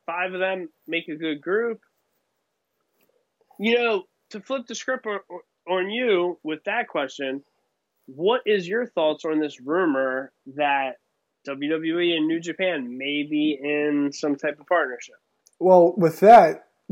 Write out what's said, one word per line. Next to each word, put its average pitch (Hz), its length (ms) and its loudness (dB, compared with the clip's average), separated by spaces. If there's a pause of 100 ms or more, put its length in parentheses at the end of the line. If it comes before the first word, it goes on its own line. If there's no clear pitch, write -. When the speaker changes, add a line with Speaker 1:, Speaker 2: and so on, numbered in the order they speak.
Speaker 1:
five 180 300 -6
of 185 60 -6
them 185 280 -4 (200)
make 165 200 -6
a 156 80 -10
good 156 240 -6
group. 214 400 -4 (1800)
You 220 180 2
know, 226 260 0 (280)
to 214 100 -14
flip 262 260 -8
the 233 80 -14
script 254 320 -8
on, 202 140 -6 (500)
on 185 200 -2
you 196 520 0
with 156 220 -8
that 220 240 -4
question, 139 540 -6 (640)
what 180 400 -2
is 196 200 0
your 226 200 -4
thoughts 156 380 -2
on 156 140 -2
this 147 220 -4
rumor 135 720 -2 (240)
that 139 400 -2 (480)
W 143 260 -6
W 160 280 -2
E 175 180 0
and 156 100 0
New 165 140 -2
Japan 160 560 -6
may 143 320 -6
be 151 320 -2
in 147 520 -2
some 147 240 -4
type 147 240 -6
of - 60 -20
partnership? 139 500 -4 (420)
Speaker 2:
Well, 180 380 6
with 165 240 0
that, 202 480 8 (240)